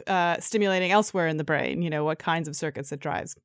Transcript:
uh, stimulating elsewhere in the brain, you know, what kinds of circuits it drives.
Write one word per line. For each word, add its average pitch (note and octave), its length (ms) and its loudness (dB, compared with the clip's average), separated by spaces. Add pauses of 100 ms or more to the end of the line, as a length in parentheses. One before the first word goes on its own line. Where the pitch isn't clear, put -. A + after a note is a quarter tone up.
uh, F3 340 2
stimulating F#3+ 500 2
elsewhere F#3+ 380 4
in D#3+ 80 0
the D#3 80 -2
brain, C#3 360 0
you E3+ 100 0
know, D3+ 140 0
what D#3+ 140 0
kinds E3 300 -2
of D3 80 -8
circuits D3 360 -6
it C#3+ 80 -8
drives. - 440 -6